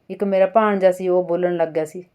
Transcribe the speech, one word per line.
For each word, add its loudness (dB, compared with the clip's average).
ਇੱਕ -8
ਮੇਰਾ 2
ਭਾਣਜਾ 2
ਸੀ, -6
ਉਹ 2
ਬੋਲਣ -2
ਲੱਗ 0
ਗਿਆ -4
ਸੀ। -12